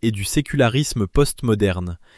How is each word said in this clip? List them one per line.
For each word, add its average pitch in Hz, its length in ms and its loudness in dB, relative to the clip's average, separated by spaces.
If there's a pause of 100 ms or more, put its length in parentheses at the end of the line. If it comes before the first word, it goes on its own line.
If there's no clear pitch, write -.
et 117 80 0
du 101 140 -4
sécularisme 131 840 0
postmoderne, 101 920 0 (180)